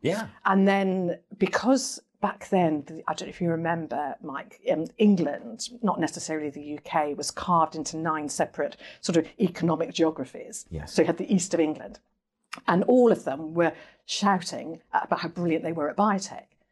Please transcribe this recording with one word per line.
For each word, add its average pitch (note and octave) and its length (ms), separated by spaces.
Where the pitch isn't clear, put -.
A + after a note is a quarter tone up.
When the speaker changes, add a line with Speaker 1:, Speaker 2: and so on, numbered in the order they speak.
Speaker 1:
Yeah. G#3 260
Speaker 2:
And G3 220
then F#3+ 500
because B3 600
back - 280
then, D#3+ 380
the, D#3+ 200
I D#3 60
don't D#3+ 140
know - 20
if - 100
you E3+ 120
remember, D#3+ 720
Mike, - 360
um, D#3 140
England, D3 720
not G3 160
necessarily D#3 500
the D3 140
U D3 200
K, D3 300
was C#3+ 160
carved - 460
into D#3+ 220
nine D#3 320
separate - 480
sort E3+ 160
of D#3+ 100
economic E3+ 540
geographies. - 760
Speaker 1:
Yes. D2+ 200
Speaker 2:
So - 120
you - 20
had - 120
the - 140
east F#3 220
of D#3+ 60
England, D3+ 400
and F3+ 180
all B3 260
of - 140
them D#3 280
were E3+ 200
shouting E3+ 760
about - 280
how E3+ 80
brilliant E3+ 360
they E3 100
were D3+ 140
at - 100
biotech. G3+ 480